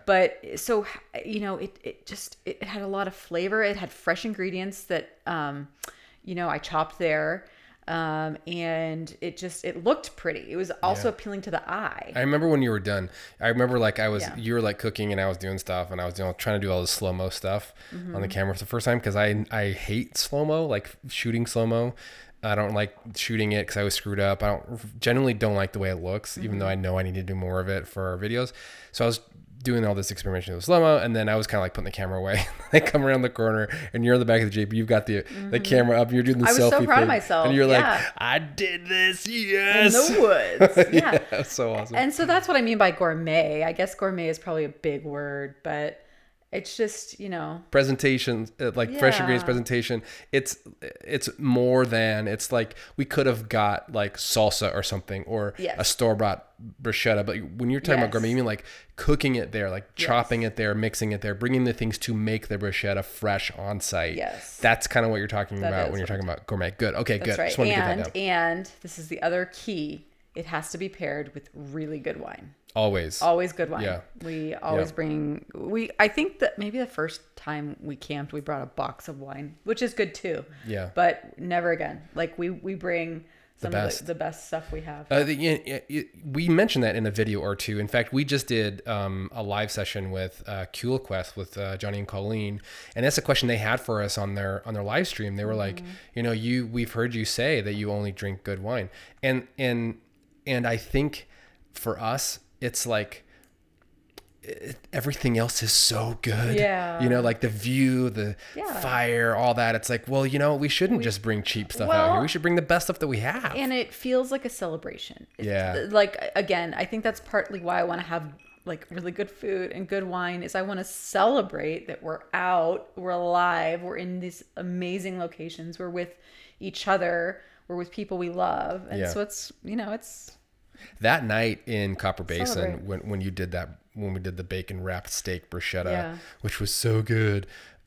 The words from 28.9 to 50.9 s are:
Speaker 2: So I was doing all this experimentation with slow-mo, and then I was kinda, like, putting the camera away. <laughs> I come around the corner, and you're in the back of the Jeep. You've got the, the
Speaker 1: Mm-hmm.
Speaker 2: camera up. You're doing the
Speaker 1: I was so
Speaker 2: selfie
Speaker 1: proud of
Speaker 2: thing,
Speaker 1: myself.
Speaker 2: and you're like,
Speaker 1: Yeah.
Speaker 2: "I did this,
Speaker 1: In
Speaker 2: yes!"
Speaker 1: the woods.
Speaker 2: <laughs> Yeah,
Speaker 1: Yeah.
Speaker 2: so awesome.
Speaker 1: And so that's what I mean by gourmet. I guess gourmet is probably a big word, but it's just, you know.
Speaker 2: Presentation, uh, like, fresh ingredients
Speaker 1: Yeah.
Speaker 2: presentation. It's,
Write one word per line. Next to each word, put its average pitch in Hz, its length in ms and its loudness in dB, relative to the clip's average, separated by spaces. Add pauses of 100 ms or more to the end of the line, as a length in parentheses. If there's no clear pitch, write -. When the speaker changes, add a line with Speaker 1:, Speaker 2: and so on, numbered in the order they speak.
Speaker 2:
So - 120 0
I 117 40 4
was 113 120 0 (420)
doing 120 240 2
all 101 80 2
this 98 160 -2
experimentation 92 440 -4
with 87 100 -6
slow-mo, 160 340 8
and 117 180 2
then 107 100 2
I 107 100 4
was 110 100 2
kinda, 104 160 0
like, 92 100 -2
putting 104 140 -4
the - 40 -4
camera 95 280 -4
away. 98 260 0 (140)
<laughs> - 160 -4
I 156 60 10
come 151 220 4
around 135 200 4
the 123 80 0
corner, 110 360 2 (280)
and 117 100 0
you're 123 80 8
in 123 80 8
the 117 60 2
back 113 160 6
of 107 60 2
the - 20 0
Jeep. 104 240 0
You've 110 140 2
got 110 180 4
the, 101 160 0
the - 0 -
Speaker 1:
Mm-hmm. 98 400 -2
Speaker 2:
camera 120 400 6
up. 120 100 2
You're 123 100 6
doing 127 140 4
the 120 80 4
Speaker 1:
I 117 40 8
was 233 100 8
so 120 120 8
Speaker 2:
selfie - 140 6
Speaker 1:
proud 262 140 8
of 277 60 8
Speaker 2:
thing, - 40 6
Speaker 1:
myself. 180 380 4
Speaker 2:
and 143 100 6
you're 139 80 8
like, 131 160 8
Speaker 1:
Yeah. - 380 2
Speaker 2:
"I 127 220 2
did 175 480 -4
this, 185 360 2
Speaker 1:
In 226 80 -2
Speaker 2:
yes!" 208 800 6
Speaker 1:
the 415 100 6
woods. 180 680 8
Speaker 2:
<laughs> - 40 0
Yeah, 214 260 8 (140)
Speaker 1:
Yeah. 120 120 0
Speaker 2:
so 117 280 -2
awesome. 110 240 -4
Speaker 1:
And 262 160 4
so 330 140 0
that's 359 200 4
what 370 120 4
I - 20 6
mean 226 160 2
by 196 140 8
gourmet. 160 720 2
I 165 80 0
guess 185 220 -2
gourmet 185 340 -2
is 160 100 -2
probably 160 260 -2
a 143 40 -4
big 147 340 -4
word, 143 600 -6
but 151 400 -4 (500)
it's 196 240 -8
just, - 420 -4
you 196 100 -10
know. 165 320 -8 (120)
Speaker 2:
Presentation, 131 720 2 (140)
uh, 123 160 0
like, 117 220 0
fresh 131 200 6
ingredients 123 240 4
Speaker 1:
Yeah. - 40 -4
Speaker 2:
presentation. 120 560 0 (280)
It's, 135 260 0 (480)